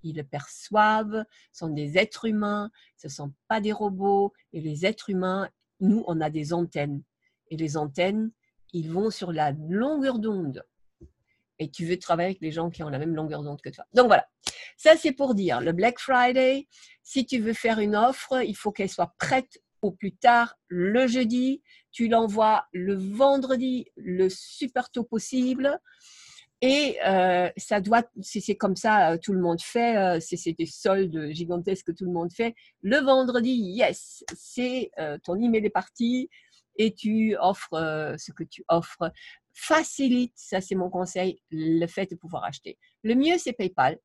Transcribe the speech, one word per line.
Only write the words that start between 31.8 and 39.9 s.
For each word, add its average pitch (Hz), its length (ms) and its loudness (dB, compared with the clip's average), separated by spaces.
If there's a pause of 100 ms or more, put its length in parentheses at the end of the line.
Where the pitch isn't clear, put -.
que 175 40 -4
tout 180 140 -6
le 175 60 -4
monde 175 220 -4
fait, 233 220 -4 (260)
le 220 160 2
vendredi, 254 540 4
yes, 202 720 -2 (120)
c'est, 247 600 -6
euh, 151 260 -6
ton 180 160 -4
email 220 260 2
est 214 60 0
parti 240 580 -2 (460)
et 214 200 2
tu 220 440 0
offres, - 340 0
euh, 160 440 -2
ce - 140 -14
que - 120 -12
tu - 240 -18
offres. 170 440 0 (420)
Facilite, 269 840 0